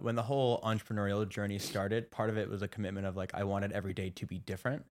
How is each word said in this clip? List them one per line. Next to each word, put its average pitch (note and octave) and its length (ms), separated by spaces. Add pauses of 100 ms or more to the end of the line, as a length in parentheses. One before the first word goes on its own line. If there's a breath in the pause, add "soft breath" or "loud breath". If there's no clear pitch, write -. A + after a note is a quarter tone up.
when A#2 120
the A2+ 80
whole B2+ 380
entrepreneurial G#2 640
journey G2+ 320
started, G2+ 520
part A2 180
of G#2+ 80
it G#2+ 140
was G2 100
a G2+ 80
commitment G2 380
of, F#2 100
like, F#2+ 180
I G2+ 100
wanted G2 280
every F#2+ 220
day F#2 160
to F2+ 160
be F#2 140
different. B2 520